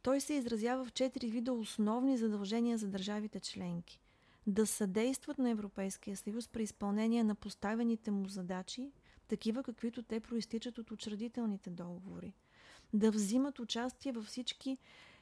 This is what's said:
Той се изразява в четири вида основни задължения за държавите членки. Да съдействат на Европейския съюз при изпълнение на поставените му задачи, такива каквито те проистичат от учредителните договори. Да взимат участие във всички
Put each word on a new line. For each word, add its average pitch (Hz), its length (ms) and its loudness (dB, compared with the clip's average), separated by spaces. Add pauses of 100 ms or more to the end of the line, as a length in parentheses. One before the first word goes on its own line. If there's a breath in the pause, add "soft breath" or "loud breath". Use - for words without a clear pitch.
Той 269 200 4
се 302 120 -2
изразява 240 520 0
в 226 80 -12
четири 254 380 2
вида 247 220 0
основни 233 640 2
задължения 226 600 2
за 214 100 -2
държавите 202 520 -4
членки. 175 600 -6 (460 soft breath)
Да 208 200 4
съдействат 220 720 0
на 254 120 4
Европейския 202 680 -4
съюз 226 300 -6
при 226 160 -4
изпълнение 220 600 2
на 214 120 4
поставените 226 760 -2
му 196 160 0
задачи, 190 640 -6 (360 soft breath)
такива 220 360 0
каквито 233 400 -4
те 220 160 -4
проистичат 226 580 -4
от 226 140 -10
учредителните 214 760 -4
договори. 175 640 -10 (600 loud breath)
Да 220 180 8
взимат 220 480 2
участие 247 520 -2
във 226 140 -6
всички 254 520 -6 (440 loud breath)